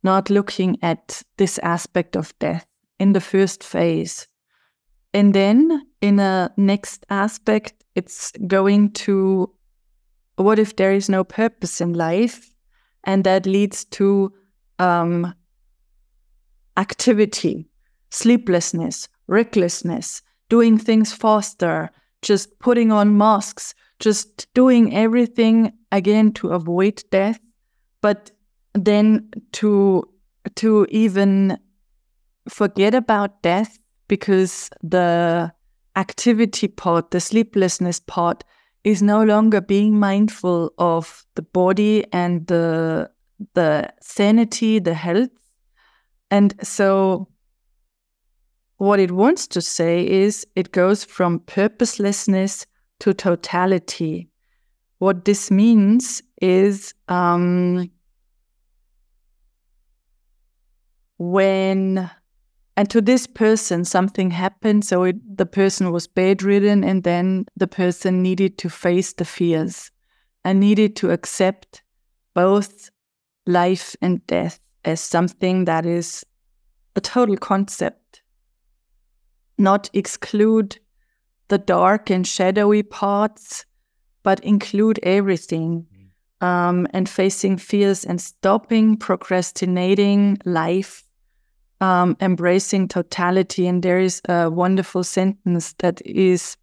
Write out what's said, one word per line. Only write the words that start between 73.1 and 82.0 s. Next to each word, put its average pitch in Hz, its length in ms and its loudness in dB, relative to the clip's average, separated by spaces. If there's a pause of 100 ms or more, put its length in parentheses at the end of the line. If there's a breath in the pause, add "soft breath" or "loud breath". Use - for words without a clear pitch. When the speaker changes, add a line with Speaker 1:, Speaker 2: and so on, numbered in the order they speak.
Speaker 1:
life 180 540 0
and 180 260 -4
death - 320 -4 (280)
as 165 140 -4
something 180 640 -2
that 165 180 -2
is 170 400 -6 (720)
a 202 80 -4
total 233 340 0
concept, - 840 -6 (1400)
not 196 340 2
exclude 208 840 -2 (720)
the 202 100 0
dark 190 520 2